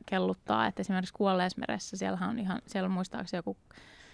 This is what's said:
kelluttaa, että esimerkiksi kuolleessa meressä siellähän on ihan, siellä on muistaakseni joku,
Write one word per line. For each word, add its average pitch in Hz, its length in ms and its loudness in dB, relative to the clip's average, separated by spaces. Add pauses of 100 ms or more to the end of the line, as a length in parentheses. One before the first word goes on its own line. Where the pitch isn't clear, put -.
kelluttaa, 185 640 2
että - 140 -2
esimerkiksi 185 320 0
kuolleessa 185 460 2
meressä - 380 -4
siellähän 190 320 -2
on 233 100 -2
ihan, 185 280 -2
siellä 185 200 -2
on 190 40 2
muistaakseni 185 480 -2
joku, 196 180 -6 (560)